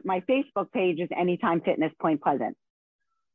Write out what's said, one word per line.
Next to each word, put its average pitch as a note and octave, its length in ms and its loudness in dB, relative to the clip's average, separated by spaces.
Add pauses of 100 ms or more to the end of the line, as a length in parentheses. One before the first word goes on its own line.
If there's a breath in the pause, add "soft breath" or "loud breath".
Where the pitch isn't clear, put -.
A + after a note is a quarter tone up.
my F#3 160 0
Facebook C4 500 0
page F3+ 280 0
is F3 120 -4
Anytime E3+ 500 0
Fitness D#3 380 0
Point D#3+ 220 0
Pleasant. B2 340 -2 (800)